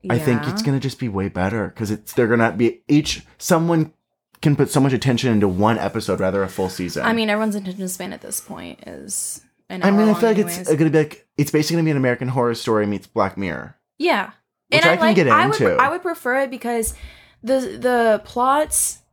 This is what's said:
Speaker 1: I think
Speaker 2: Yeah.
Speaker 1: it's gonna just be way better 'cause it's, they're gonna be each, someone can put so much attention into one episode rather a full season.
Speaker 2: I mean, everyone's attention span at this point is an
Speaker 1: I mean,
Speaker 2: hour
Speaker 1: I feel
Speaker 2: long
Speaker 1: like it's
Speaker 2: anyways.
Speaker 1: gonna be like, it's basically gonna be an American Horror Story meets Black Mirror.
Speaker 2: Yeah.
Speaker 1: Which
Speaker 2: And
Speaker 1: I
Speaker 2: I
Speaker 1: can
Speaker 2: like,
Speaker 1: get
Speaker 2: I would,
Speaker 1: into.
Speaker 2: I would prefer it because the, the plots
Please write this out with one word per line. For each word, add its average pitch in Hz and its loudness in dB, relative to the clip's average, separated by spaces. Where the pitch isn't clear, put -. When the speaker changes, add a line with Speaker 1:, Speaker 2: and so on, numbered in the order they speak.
Speaker 1:
I 123 0
think 123 2
Speaker 2:
Yeah. - -4
Speaker 1:
it's 214 -6
gonna 139 0
just 127 -6
be 123 -4
way 98 -2
better 95 -2
'cause 107 -4
it's, 107 -6
they're 120 2
gonna 117 2
be 113 0
each, 151 0
someone 165 0
can 147 2
put 139 0
so - 2
much 135 4
attention 127 0
into 104 4
one 104 2
episode 101 -4
rather 98 0
a 92 -6
full 95 -4
season. 90 -6
Speaker 2:
I 226 0
mean, 220 -2
everyone's 208 -2
attention 190 -8
span 185 -10
at - -16
this - -10
point - -16
is - -12
an 185 -8
Speaker 1:
I 196 4
mean, 202 4
Speaker 2:
hour - 6
Speaker 1:
I 208 4
feel 233 2
Speaker 2:
long 208 4
Speaker 1:
like - 2
it's 175 -8
Speaker 2:
anyways. 160 0
Speaker 1:
gonna 160 4
be 156 4
like, - -2
it's 147 0
basically 156 0
gonna 165 2
be 156 2
an 143 0
American 127 0
Horror 120 0
Story 107 0
meets 101 -4
Black 98 -2
Mirror. 85 -6
Speaker 2:
Yeah. 277 -2
Speaker 1:
Which 311 2
Speaker 2:
And - 2
Speaker 1:
I 339 6
Speaker 2:
I 359 4
Speaker 1:
can 330 2
Speaker 2:
like, 208 4
Speaker 1:
get 165 4
Speaker 2:
I 320 4
would, 427 0
Speaker 1:
into. 175 2
Speaker 2:
I 269 2
would 349 -6
prefer 269 -4
it 269 -4
because 233 -6
the, 254 -2
the 233 2
plots 269 0